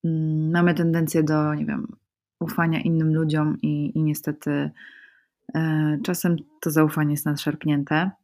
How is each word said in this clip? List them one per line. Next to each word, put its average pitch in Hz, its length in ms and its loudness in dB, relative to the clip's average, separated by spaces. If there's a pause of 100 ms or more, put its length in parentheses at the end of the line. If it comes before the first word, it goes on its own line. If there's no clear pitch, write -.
mm, 156 460 0
mamy 175 240 4
tendencję 165 480 2
do, 151 320 2
nie 151 120 -4
wiem, - 300 -6 (440)
ufania 165 400 0
innym 160 340 2
ludziom 156 480 0
i, 147 360 -2
i 156 40 2
niestety, 147 680 -2 (840)
e, 156 500 0
czasem 175 320 0 (240)
to 170 100 -2
zaufanie 151 400 2
jest 147 160 -2
nadszarpnięte. 151 840 0 (140)